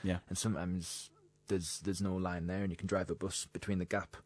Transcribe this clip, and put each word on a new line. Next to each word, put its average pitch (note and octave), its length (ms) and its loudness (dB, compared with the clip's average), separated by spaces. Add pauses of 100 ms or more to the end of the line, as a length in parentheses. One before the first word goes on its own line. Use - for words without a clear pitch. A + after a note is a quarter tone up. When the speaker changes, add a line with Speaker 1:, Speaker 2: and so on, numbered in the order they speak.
Speaker 1:
Yeah. F#2 140 4 (120)
Speaker 2:
And F#2 80 -2
sometimes F2+ 760 -2 (360)
there's, F2+ 360 0
there's F#2+ 180 0
no F#2+ 140 2
line F2+ 320 0
there, F#2 140 0
and G2 100 0
you E2 60 -4
can F#2+ 100 -4
drive F#2 240 2
a E2 40 2
bus - 380 -2
between - 260 0
the F2+ 60 2
gap, - 300 0 (100)